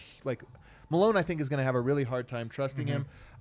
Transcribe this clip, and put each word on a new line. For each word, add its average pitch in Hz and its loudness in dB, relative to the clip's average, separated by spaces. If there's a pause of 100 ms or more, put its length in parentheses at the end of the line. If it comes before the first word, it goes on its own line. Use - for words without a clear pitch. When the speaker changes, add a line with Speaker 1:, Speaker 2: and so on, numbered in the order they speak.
(240)
Speaker 1:
like, 127 -4 (460)
Malone, 202 4
I 180 4
think, 160 -2
is 143 -2
gonna 135 0
have 131 2
a 123 4
really 139 2
hard 123 -4
time 117 -8
trusting 135 -4
him. 143 -2
Speaker 2:
Mm-hmm. - -18